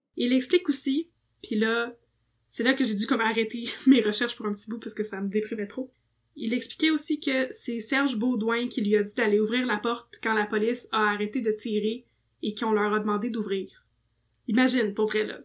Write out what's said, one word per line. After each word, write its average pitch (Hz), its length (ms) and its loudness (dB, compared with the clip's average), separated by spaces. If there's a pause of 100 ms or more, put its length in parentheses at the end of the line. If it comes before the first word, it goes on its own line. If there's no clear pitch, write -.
(180)
Il 247 160 2
explique 262 340 4
aussi, 285 420 -2 (320)
puis - 140 -4
là, 233 400 0 (540)
c'est - 140 -4
là 262 100 4
que 262 100 2
j'ai 214 120 0
dû 202 120 0
comme 226 140 2
arrêter 226 560 -2
<laughs> - 100 0
mes 262 140 10
recherches 214 340 0
pour 214 100 -8
un 208 60 0
petit 202 180 -8
bout 226 80 -6
parce 214 160 -10
que 208 100 -4
ça 196 180 -8
me 196 80 -4
déprimait 214 380 -2
trop. 254 240 -10 (440)
Il 226 180 -4
expliquait 311 380 0
aussi 302 280 -2
que 262 320 0
c'est 233 280 -6
Serge 262 380 0
Baudouin 233 500 0
qui 247 140 -4
lui 208 160 2
a 208 60 4
dit 202 100 -8
d'aller 214 260 4
ouvrir 233 260 0
la 220 120 -2
porte - 460 -6
quand 220 100 0
la 214 120 2
police 226 460 -2
a 214 180 2
arrêté 208 320 -2
de 214 100 0
tirer 214 540 -2 (380)
et 214 120 -2
qu'on 226 160 0
leur 208 220 2
a 214 60 2
demandé 208 300 -2
d'ouvrir. 196 560 -4 (600)
Imagine, 247 460 4
pour 214 140 2
vrai, 214 180 0
là. - 200 -8